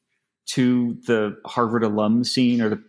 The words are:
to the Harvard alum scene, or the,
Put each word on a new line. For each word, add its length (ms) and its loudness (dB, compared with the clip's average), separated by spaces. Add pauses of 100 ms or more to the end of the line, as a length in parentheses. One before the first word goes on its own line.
(460)
to 520 0 (100)
the 380 0
Harvard 400 0
alum 400 0
scene, 360 0
or 60 0
the, 200 -4